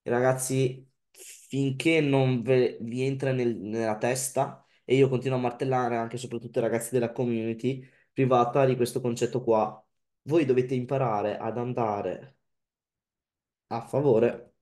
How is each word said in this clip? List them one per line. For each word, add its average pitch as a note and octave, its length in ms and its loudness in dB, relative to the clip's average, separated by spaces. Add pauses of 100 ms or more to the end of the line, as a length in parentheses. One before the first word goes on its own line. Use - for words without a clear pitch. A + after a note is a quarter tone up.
E - 80 -8
ragazzi, C3 760 0 (240)
finché C#3 880 -2
non C3+ 400 2
ve-, B2 400 2
vi A#2 220 -6
entra C3+ 280 -2
nel, A#2+ 260 0
nella G#2+ 400 -4
testa, B2 680 -2 (200)
e B2+ 100 2
io C3+ 140 6
continuo C3 280 -2
a B2+ 40 -2
martellare B2 560 -2
anche A#2 180 -4
e A#2 40 -8
soprattutto A#2+ 400 -6
ai A2+ 60 0
ragazzi A2+ 260 -2
della A#2+ 200 0
community A#2+ 760 -4 (280)
privata C3 520 4
di B2+ 100 2
questo A#2+ 260 -2
concetto A#2+ 420 -2
qua, A2 400 0 (400)
voi D#3 220 2
dovete B2+ 300 2
imparare A#2+ 640 0
ad A2 200 -6
andare A2 800 -4 (1300)
a A#2 200 -8
favore B2+ 760 2